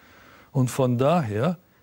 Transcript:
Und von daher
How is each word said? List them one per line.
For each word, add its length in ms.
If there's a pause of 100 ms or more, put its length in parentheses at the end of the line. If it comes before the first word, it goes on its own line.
(520)
Und 180
von 260
daher 640 (240)